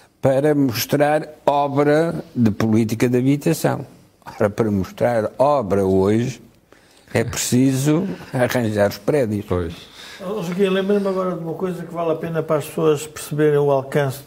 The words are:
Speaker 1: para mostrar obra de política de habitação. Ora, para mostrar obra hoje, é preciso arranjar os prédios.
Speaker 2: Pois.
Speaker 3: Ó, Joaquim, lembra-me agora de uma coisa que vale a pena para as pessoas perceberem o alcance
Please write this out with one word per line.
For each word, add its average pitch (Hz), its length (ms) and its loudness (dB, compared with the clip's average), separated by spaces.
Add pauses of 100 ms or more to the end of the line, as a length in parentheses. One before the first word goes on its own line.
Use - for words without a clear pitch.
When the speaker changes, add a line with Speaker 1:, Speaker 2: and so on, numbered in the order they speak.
(220)
Speaker 1:
para 139 340 4
mostrar 143 720 0 (180)
obra 147 760 2 (100)
de 113 180 4
política 113 580 2
de 123 80 2
habitação. 139 680 0 (400)
Ora, - 240 -2
para 107 220 0
mostrar 107 680 -2
obra 113 480 2
hoje, 104 560 2 (720)
é 113 100 2
preciso 135 840 0 (260)
arranjar 110 560 0
os - 80 -10
prédios. 110 500 0
Speaker 2:
Pois. 87 260 -2 (480)
Speaker 3:
Ó, 196 200 -6
Joaquim, 180 280 -2
lembra-me 196 380 0
agora 185 280 -2
de 165 40 -8
uma 165 140 -6
coisa 175 300 -6
que 160 100 -14
vale 165 180 -2
a 151 40 0
pena 160 260 -4
para 156 160 0
as 139 80 -4
pessoas 156 400 0
perceberem 147 540 0
o 143 100 2
alcance 135 580 0